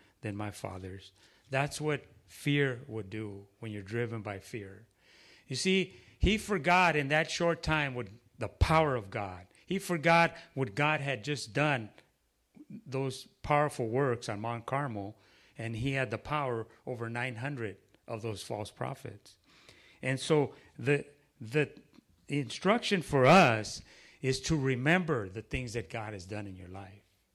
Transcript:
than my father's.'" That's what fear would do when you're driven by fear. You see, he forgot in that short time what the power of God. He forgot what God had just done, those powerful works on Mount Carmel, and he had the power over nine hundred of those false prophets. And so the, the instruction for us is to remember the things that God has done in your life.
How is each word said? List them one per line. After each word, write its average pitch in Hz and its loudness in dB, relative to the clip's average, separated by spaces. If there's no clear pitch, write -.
than 104 -6
my 104 -6
father's.'" 95 -12
That's 139 -2
what 151 -2
fear 139 0
would 110 -8
do 101 -10
when 113 -10
you're 104 -8
driven 113 -4
by 101 -6
fear. 98 -12
You 135 -6
see, 185 2
he 202 6
forgot 180 4
in 147 2
that 156 2
short 170 0
time 147 2
what 120 -6
the 113 -4
power 156 4
of 101 -4
God. 95 -8
He 190 -2
forgot 170 4
what 131 -2
God 147 2
had 135 -4
just 131 -6
done, 135 0
those 131 -4
powerful 147 0
works 120 0
on 101 -6
Mount 117 -6
Carmel, 113 -6
and 113 -6
he 131 -2
had 131 -2
the 113 -2
power 131 -4
over 117 -6
nine 120 -6
hundred 117 -6
of 113 -8
those 104 -6
false 107 -6
prophets. - -8
And 131 0
so 147 4
the, 139 2
the 127 0
instruction 180 0
for 135 4
us 131 6
is 131 0
to - 0
remember 135 0
the 104 -8
things 123 -6
that 113 -6
God 110 -8
has 92 -12
done 104 -8
in 95 -12
your 90 -16
life. 98 -16